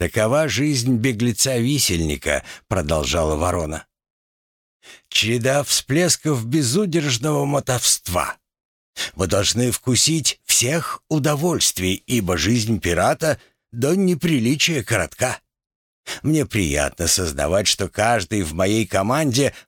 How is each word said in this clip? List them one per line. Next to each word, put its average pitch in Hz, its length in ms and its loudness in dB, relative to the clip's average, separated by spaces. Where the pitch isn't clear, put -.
«Такова 117 460 2
жизнь 127 480 0
беглеца-висельника», 113 1500 0
продолжала 78 720 0
Ворона. 80 500 -4
«Череда 120 540 0
всплесков 147 800 0
безудержного 147 1000 0
мотовства. 123 920 -2
Вы 90 140 -2
должны 104 420 2
вкусить 135 720 0
всех - 640 -2
удовольствий, 147 840 0
ибо 92 420 -2
жизнь 110 440 0
пирата 120 600 0
до 131 240 0
неприличия 160 880 2
коротка. 113 560 -2
Мне 147 240 2
приятно 73 600 -2
сознавать, 82 640 0
что 95 200 -2
каждый 104 540 0
в 78 120 -6
моей 101 320 2
команде 123 680 0